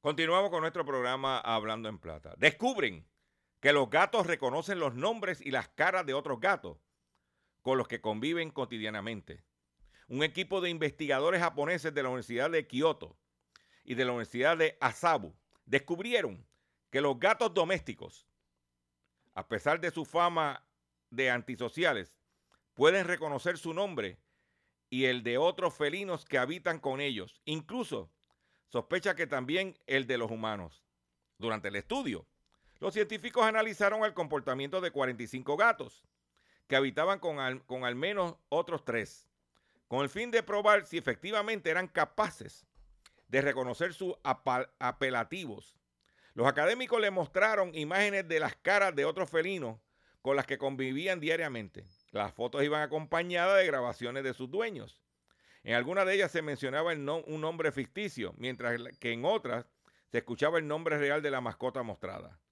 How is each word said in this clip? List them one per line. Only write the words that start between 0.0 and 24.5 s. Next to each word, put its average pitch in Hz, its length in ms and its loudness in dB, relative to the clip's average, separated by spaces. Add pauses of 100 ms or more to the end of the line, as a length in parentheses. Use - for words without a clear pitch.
Continuamos 165 480 2
con 170 80 0
nuestro 160 240 -2
programa 135 560 0
Hablando 110 480 -2
en 107 100 -8
Plata. 80 400 -14
Descubren 151 720 0 (540)
que 143 100 6
los 139 180 6
gatos 180 380 4
reconocen 165 500 -2
los 139 180 -2
nombres 190 440 -4
y - 100 -12
las 127 200 -2
caras 180 360 0
de 135 80 -2
otros 139 280 -4
gatos 151 360 0 (840)
con 131 160 2
los 120 100 0
que 117 140 -6
conviven 151 500 -2
cotidianamente. 107 960 -8 (640)
Un 135 140 -2
equipo 185 360 -2
de 180 100 0
investigadores 156 720 0
japoneses 160 540 -2
de 143 100 -2
la 131 60 0
Universidad 123 400 -2
de 160 180 0
Kioto 139 500 0 (680)
y 123 100 -6
de 131 80 2
la 127 80 0
Universidad 123 460 2
de 160 240 2
Asabu 135 560 2 (280)
descubrieron 170 800 0 (440)
que 135 100 0
los 139 180 2
gatos 214 360 4
domésticos, 165 760 -2 (1080)
a 92 120 -8
pesar 147 320 0
de 165 100 -2
su 160 140 -6
fama 165 640 0 (440)
de 127 180 2
antisociales, 123 840 -2 (600)
pueden 170 340 6
reconocer 165 500 -2
su 165 160 -6
nombre 160 460 -2 (680)